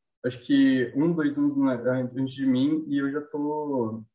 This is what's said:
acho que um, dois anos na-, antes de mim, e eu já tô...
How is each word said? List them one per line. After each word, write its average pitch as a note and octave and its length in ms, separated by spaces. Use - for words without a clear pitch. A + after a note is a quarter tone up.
acho B2 140
que C3+ 540
um, D#3+ 180
dois D3 260
anos C#3+ 180
na-, C3+ 180
antes B2+ 600
de C#3 120
mim, C#3 420
e C#3+ 100
eu C#3 120
já D3 120
tô... D3 800